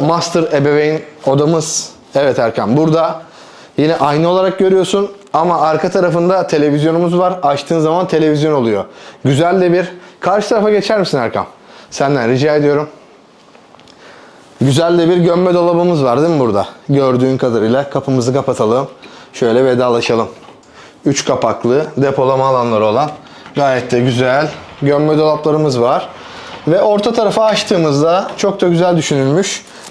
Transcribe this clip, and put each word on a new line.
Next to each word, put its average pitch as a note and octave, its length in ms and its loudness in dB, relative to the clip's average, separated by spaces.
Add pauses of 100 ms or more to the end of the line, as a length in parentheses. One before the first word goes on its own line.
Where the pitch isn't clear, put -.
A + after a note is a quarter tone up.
master E3+ 360 0
ebeveyn D3+ 580 0 (240)
odamız. D3+ 640 0 (260)
Evet C#3 240 0
Erkan, A2+ 380 0
burada D#3 440 0 (560)
yine D3+ 180 2
aynı D3 320 0
olarak F#3 320 0
görüyorsun F#3+ 520 0 (220)
ama E3 280 0
arka D#3 280 0
tarafında F3+ 580 0
televizyonumuz D#3+ 680 0
var. F3+ 260 0
Açtığın E3 360 -2
zaman E3 280 0
televizyon D#3 460 0
oluyor. A2 320 0 (400)
Güzel E3+ 360 2
de F3 120 2
bir, F3 120 0 (340)
karşı G3+ 300 0
tarafa G#3+ 200 2
geçer G#3 300 0
misin D3+ 180 -2
Erkan? A2 280 -2 (460)
Senden C#3 380 0
rica C#3+ 260 2
ediyorum. D3 340 0 (1700)
Güzel D#3+ 360 2
de E3 120 4
bir F3+ 80 2
gömme F3 360 2
dolabımız F3 500 2
var B2+ 180 2
değil E3+ 120 2
mi D3+ 60 0
burada? G2+ 280 0 (220)
Gördüğün C3 480 2
kadarıyla A#2+ 520 0
kapımızı C3 440 -2
kapatalım. B2+ 540 0 (460)
Şöyle B2 320 2
vedalaşalım. A#2+ 600 0 (800)
Üç C#3 200 -2
kapaklı B2+ 600 0 (120)
depolama C3+ 500 0
alanları A#2+ 380 0
olan B2 240 0 (460)
gayet C3 360 0
de B2 80 2
güzel B2+ 500 0 (320)
gömme D3 360 2
dolaplarımız D3+ 640 0
var. D3 280 0 (580)
Ve E3+ 140 2
orta G#3+ 320 0
tarafı A3 280 0
açtığımızda F3+ 840 0 (100)
çok G3 240 -2
da F3+ 60 2
güzel F3 300 2
düşünülmüş. D3 680 -2 (260)